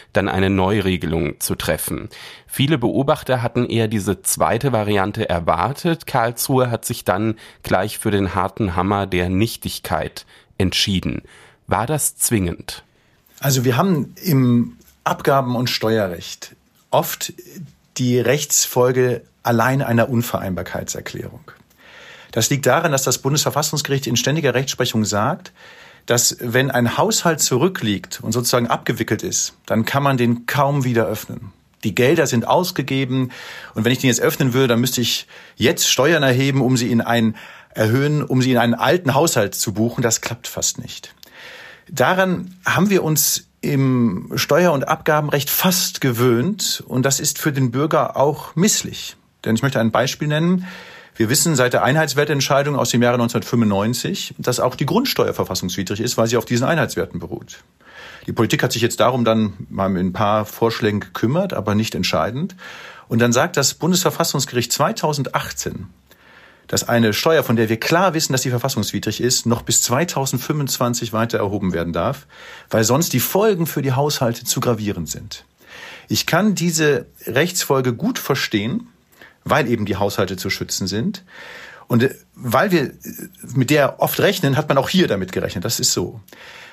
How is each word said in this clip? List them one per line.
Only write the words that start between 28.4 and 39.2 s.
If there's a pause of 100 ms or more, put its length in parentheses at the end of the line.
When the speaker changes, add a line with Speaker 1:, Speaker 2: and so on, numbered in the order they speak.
Speaker 2:
abgewickelt
ist, (100)
dann
kann
man
den
kaum
wieder
öffnen. (320)
Die
Gelder
sind
ausgegeben (440)
und
wenn
ich
den
jetzt
öffnen
würde,
dann
müsste
ich (300)
jetzt
Steuern
erheben,
um
sie
in
einen, (380)
erhöhen,
um
sie
in
einen
alten
Haushalt